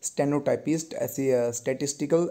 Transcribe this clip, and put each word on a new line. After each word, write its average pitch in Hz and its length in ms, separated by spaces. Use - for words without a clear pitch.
स्टेनोटाइपिस्ट, 143 920
ऐसे, 135 380
अ, 120 200
स्टैटिस्टिकल 143 800